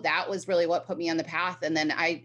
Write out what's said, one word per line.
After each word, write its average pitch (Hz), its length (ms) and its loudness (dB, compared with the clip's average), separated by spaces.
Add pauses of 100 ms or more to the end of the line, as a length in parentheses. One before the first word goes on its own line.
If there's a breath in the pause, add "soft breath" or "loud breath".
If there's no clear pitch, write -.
that 165 260 0
was 190 180 -6
really 175 180 4
what 170 200 0
put 180 100 -6
me 170 140 -2
on 165 60 0
the 160 80 0
path. 175 380 -2
And 156 140 0
then 156 180 2
I, 165 300 0